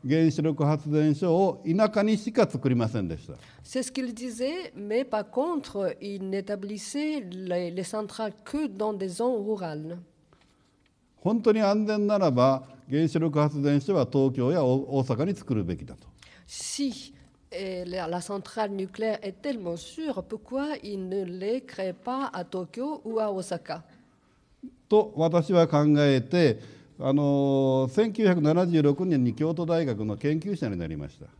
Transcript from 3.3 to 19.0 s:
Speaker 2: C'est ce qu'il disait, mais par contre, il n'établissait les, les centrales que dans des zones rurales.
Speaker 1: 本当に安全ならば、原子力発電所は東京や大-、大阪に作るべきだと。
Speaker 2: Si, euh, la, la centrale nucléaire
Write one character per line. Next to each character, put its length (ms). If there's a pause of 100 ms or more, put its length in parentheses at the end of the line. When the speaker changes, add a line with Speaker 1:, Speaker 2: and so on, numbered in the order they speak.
Speaker 2:
C'est 180
ce 80
qu'il 240
disait, 640
mais 280
par 240
contre, 720
il 300
n'établissait 1000
les, 440
les 100
centrales 520 (100)
que 240
dans 280
des 120
zones 360
rurales. 540 (1200)
Speaker 1:
本 200
当 100
に 80
安 240
全 220
な 120
ら 120
ば、 320 (260)
原 180
子 120
力 200
発 220
電 220
所 120
は 160
東 220
京 200
や 120
大-、 100 (260)
大 40
阪 220
に 80
作 200
る 100
べ 120
き 80
だ 100
と。 120 (400)
Speaker 2:
Si, 680 (400)
euh, 320
la, 240
la 140
centrale 480
nucléaire 500